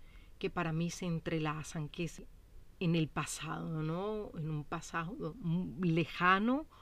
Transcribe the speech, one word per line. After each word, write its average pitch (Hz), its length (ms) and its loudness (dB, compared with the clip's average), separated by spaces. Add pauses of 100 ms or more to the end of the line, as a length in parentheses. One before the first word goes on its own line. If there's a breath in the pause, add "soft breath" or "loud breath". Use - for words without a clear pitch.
(400 soft breath)
que 190 100 -2
para 170 220 0
mí 170 180 2
se - 160 -6
entrelazan, 156 840 -2
que 175 160 -4
es - 160 -8 (580)
en 170 160 4
el 160 120 4
pasado, 160 720 -4
¿no? 196 560 -2
En 156 120 -2
un 151 140 -2
pasado 170 760 -4
muy 175 500 2
lejano, 190 760 4 (160 loud breath)